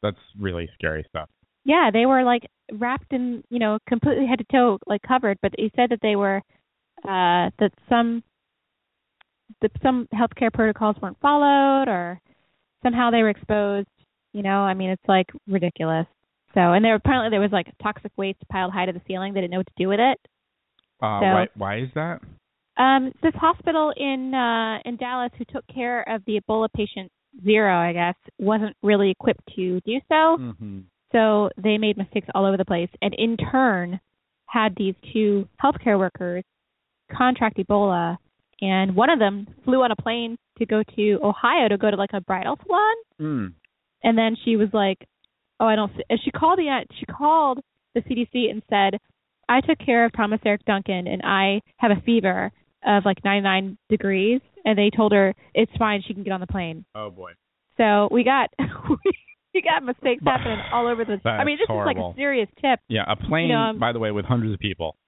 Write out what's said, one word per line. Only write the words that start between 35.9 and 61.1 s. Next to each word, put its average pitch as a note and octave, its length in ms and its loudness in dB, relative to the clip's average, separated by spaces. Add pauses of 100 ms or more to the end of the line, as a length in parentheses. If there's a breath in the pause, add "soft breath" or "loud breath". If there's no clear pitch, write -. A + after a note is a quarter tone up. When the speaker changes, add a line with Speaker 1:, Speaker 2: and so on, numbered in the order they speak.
Speaker 2:
workers F3+ 460 -4 (720)
contract B3 460 0
Ebola, F#3 580 0 (440)
and F#3+ 360 0
one A#3+ 140 4
of D#4+ 100 2
them G3+ 260 0 (180)
flew C4 200 2
on A#3 80 0
a G#3+ 40 -4
plane A#3 400 -6 (220)
to A3+ 80 -2
go G#3+ 160 0 (140)
to G#3 260 2
Ohio A#3+ 460 2
to G3+ 100 0
go G#3+ 140 2
to, G3 40 -2
like, G3 180 -4
a G3 60 -4
bridal F#3+ 460 -6
salon. G#4 280 2 (260)
Speaker 1:
Mm. C3+ 320 -4 (500)
Speaker 2:
And A3+ 160 4
then A3+ 260 0
she A3+ 120 2
was G#3 160 2
like, G3 260 0 (600)
"Oh, A3+ 60 2
I A3 100 4
don't," G#3+ 160 -2
s-, - 180 -12
and A3+ 140 0
she - 80 -4
called E4+ 260 2
the, C#4+ 260 -2 (140)
she - 80 -12
called D4 540 0 (340)
the A#3+ 140 0
C C4 80 -2
D A#3 160 -2
C B3 180 0
and A3 180 -10
said, G3 300 2 (500)
"I B3 120 4
took D#4 180 0
care A#3 260 2
of A3+ 80 0
Thomas G#3+ 320 -2
Eric G#3 200 0
Duncan, F#3+ 420 -2
and F#3 160 -6
I G3 380 2 (160)
have A3 160 4
a G3 80 0
fever G3 500 0 (340)
of, G3+ 200 4
like, G3 200 0
ninety-nine G3 540 0 (100)
degrees," G3+ 520 0 (240)
and G#3+ 120 2
they G3+ 140 4
told G#3+ 220 2
her, G3 200 4 (220 soft breath)
"It's A3+ 240 2
fine, G#3 240 0
she - 100 -12
can G3 120 -10
get F#3+ 80 -6
on F#3 80 -6
the F3+ 80 -10
plane." E3 360 -6 (120)
Speaker 1:
Oh, G#2+ 140 -10
boy. F2+ 220 -18 (460)
Speaker 2:
So G#3 320 4
we A#3+ 140 2
got, C4 340 0
<laughs> - 960 -4
we F#4 80 0
got D#4+ 200 0
mistakes B3 420 -2
happening A#3 360 0 (120)
all A#3+ 140 0
over A#3 180 -2
the, G#3+ 100 -4 (100)